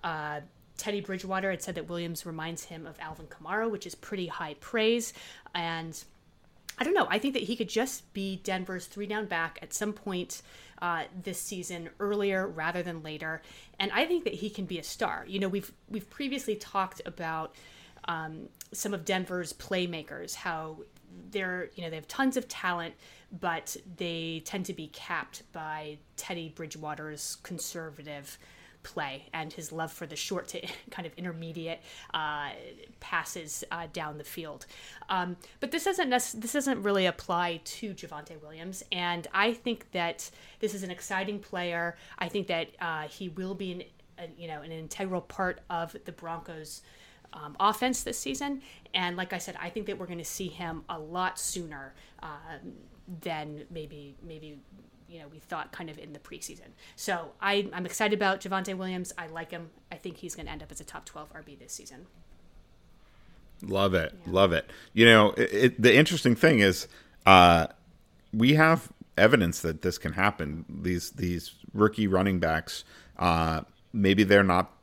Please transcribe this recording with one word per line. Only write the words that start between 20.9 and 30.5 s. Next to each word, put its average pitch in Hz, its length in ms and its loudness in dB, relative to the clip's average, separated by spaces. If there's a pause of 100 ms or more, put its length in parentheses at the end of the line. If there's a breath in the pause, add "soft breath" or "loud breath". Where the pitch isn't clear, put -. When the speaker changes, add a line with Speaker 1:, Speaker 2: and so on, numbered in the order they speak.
Speaker 1:
they're, 185 440 -4
you 175 80 -10
know, 165 60 -8
they 160 60 -8
have 156 140 -12
tons 262 260 0
of 254 140 -2
talent, 175 440 -4 (460 soft breath)
but 165 360 -4 (220)
they 165 480 -6
tend 190 200 -6
to 190 80 -8
be 156 140 -10
capped - 560 -10 (100)
by 156 440 -10 (200)
Teddy 165 320 -8
Bridgewater's 151 920 -10
conservative 156 960 -12 (460 soft breath)
play 139 400 -8 (100)
and 160 180 -6
his 160 200 -12
love 160 200 -4
for - 140 -10
the 151 100 -12
short - 340 -6
to - 120 -10 (160)